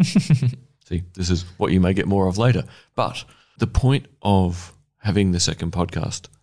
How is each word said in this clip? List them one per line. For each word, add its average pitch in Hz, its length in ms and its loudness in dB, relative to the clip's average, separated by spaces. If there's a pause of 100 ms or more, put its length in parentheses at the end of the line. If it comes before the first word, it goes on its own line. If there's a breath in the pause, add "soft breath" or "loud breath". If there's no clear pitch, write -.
See, - 1000 0 (100)
this 92 160 -4
is 87 160 0 (120)
what - 140 0
you 92 80 4
may 90 140 4
get 95 140 -2
more 98 180 2
of 92 140 -2
later. 120 240 2 (320 loud breath)
But - 280 -4 (360 soft breath)
the 113 80 0
point 135 400 0 (160)
of 92 500 0 (240)
having 101 340 0
the 87 80 0
second 82 320 -4
podcast, - 560 -4 (160)